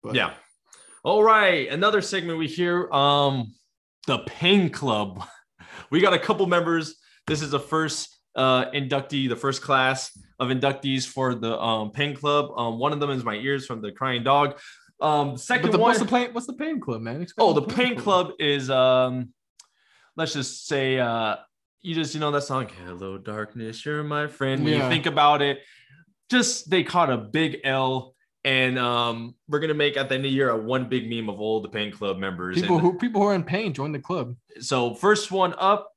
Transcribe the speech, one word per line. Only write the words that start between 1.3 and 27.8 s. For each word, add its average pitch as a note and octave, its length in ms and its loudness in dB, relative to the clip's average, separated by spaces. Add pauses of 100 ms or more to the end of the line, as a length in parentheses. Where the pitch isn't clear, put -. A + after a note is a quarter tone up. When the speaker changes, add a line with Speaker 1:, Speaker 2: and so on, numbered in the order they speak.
Speaker 2:
Another G3+ 320 2
segment E3+ 360 -4
we D#3+ 80 -2
hear, F3 460 -2
um, C#3 640 2 (520)
the C3 140 0
Pain F#3 500 2
Club. G#2 540 -4 (360)
<laughs> - 300 -18
We D#3 100 2
got F#3+ 120 6
a F3 60 4
couple - 280 2
members. E3+ 500 0 (300)
This D3+ 160 -2
is C#3+ 80 -8
the C#3+ 80 0
first, - 560 -4 (220)
uh, C3 340 2
inductee, C#3 600 -4
the A2+ 60 -2
first C3+ 260 -4
class C3 480 0 (280)
of B2+ 100 -2
inductees C3+ 580 -2
for B2+ 280 -2
the, A2+ 240 -4
um, A2 320 -2
Pain C#3+ 240 -4
Club. C#3+ 420 0
Um, A#2 220 -4
one C#3+ 140 0
of D3 80 -4
them C#3+ 100 -2
is C3 140 -4
my A2 100 -4
ears C3+ 320 -4
from A2+ 160 -8
the G2+ 100 -8
Crying B2 300 -4
Dog. C#3 360 2 (420)
Um, D3 380 0
second B3 300 -2
Speaker 1:
But G#3+ 40 2
the, F#3 60 4
Speaker 2:
one. A3+ 100 4
Speaker 1:
what's A#3 120 4
the A3 60 0
Pain, B3 260 0
what's A#3+ 140 -8
the C4+ 60 -12
Pain D4 280 -6
Club, A2+ 200 -6
man? A#2 220 -8
Explain G3+ 260 2
Speaker 2:
Oh, E3 60 4
Speaker 1:
the C#3+ 80 2
Speaker 2:
the - 60 -6
Speaker 1:
Pain - 80 -4 (120)
Speaker 2:
Pain B3 80 -2
Speaker 1:
Club. F#3 320 2
Speaker 2:
Club - 120 -12
is, C#3+ 300 0
um, B2+ 600 4 (880)
let's D#3+ 180 -2
just - 320 -6
say, C3 320 0
uh, A2+ 380 0 (440)
you E3+ 140 -6
just, D#3+ 180 -2
you D3+ 80 -4
know D3+ 100 0
that C#3+ 120 0
song, C3 260 -4 (160)
"Hello, F#2 320 -10
Darkness, G#2+ 680 -10
You're D3+ 180 -4
My D3 220 -4
Friend." C#3 360 -2
When D3+ 120 4
Speaker 1:
Yeah. C#3 100 2
Speaker 2:
you B2+ 60 0
think D#3 160 0
about D3 340 6
it, C#3 200 0 (680)
just - 400 2
they F3+ 160 4
caught F3 260 2
a B2 60 2
big C3 480 -2
L. C3 500 0 (300)